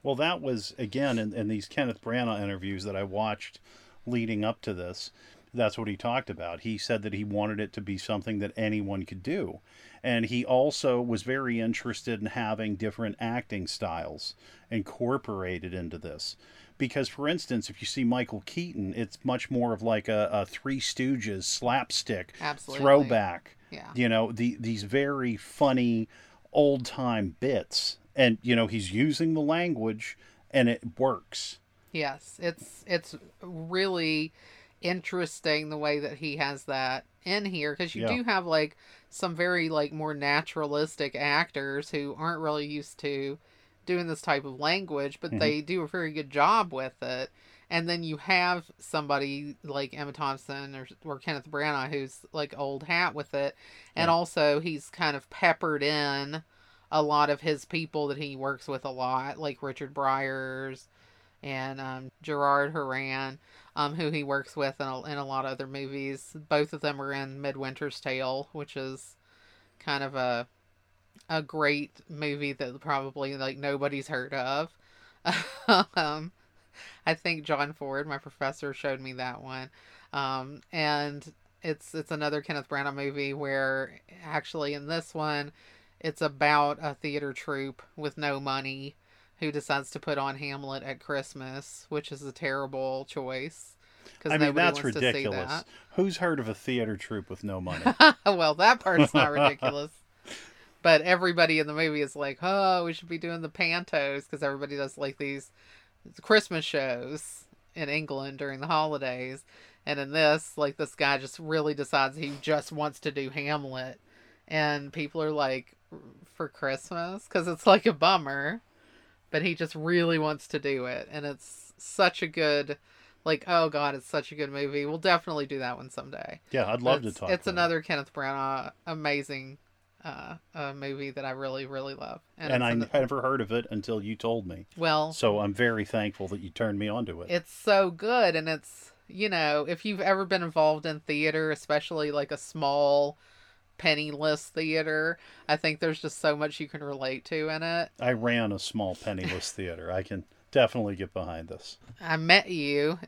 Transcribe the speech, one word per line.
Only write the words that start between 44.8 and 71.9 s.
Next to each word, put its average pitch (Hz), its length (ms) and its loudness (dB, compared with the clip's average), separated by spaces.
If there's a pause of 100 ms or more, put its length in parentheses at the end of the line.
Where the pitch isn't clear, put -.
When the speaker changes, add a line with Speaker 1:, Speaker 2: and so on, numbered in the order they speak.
Speaker 2:
but 175 100 -6
Speaker 1:
Mm-hmm. 110 80 -2
Speaker 2:
they 151 220 2
do 170 200 -2
a 151 60 -4
very 165 240 -4
good 151 180 -6
job 170 440 4
with 131 280 -6
it. 127 280 -4 (400)
And 170 180 0
then 170 160 -2
you 156 140 -4
have 180 520 2 (100)
somebody 143 840 -2
like 143 300 -6
Emma 143 180 -8
Thompson 139 640 -6
or, 131 120 -14 (180)
or 143 140 -8
Kenneth 151 300 -6
Branagh 143 400 -2
who's, 139 300 -6 (140)
like, 147 240 -4
old 139 260 -4
hat 170 320 0
with 147 180 -8
it. 139 220 -2 (400)
And 165 140 4
Speaker 1:
Yeah. 165 40 6
Speaker 2:
also 156 460 4
he's 160 300 -6
kind 151 260 -2
of - 140 -10
peppered 160 540 2
in 147 600 0 (480)
a 156 100 6
lot 147 280 4
of 143 120 2
his 151 240 0
people 156 420 -4
that 139 100 -4
he 143 180 -6
works 131 320 -6
with 135 180 -6
a 139 60 -4
lot, 131 460 -2
like 143 260 -6
Richard 135 300 -8
Briers 135 920 -2 (560)
and, 135 360 -6
um, 131 320 -10 (100)
Gerard 143 520 4
Horan, 135 640 -4 (380)
um, 147 180 0
who 160 140 0
he 151 140 -2
works 139 340 -2
with 139 240 -2
in 135 60 -2
a, 131 160 -6
in 147 140 -6
a 139 80 -4
lot 135 200 -2
of 131 60 -4
other 131 160 -8
movies. 139 680 -8 (140)
Both 151 240 2
of 151 80 -8
them 143 200 -2
are 139 120 -4
in 135 280 -6
Midwinter's 135 600 -6
Tale, 131 520 -2
which 147 220 -12
is 131 400 -8 (640)
kind 139 240 -2
of 139 120 -6
a, 123 320 0 (840)
a 160 120 0
great 147 580 0 (100)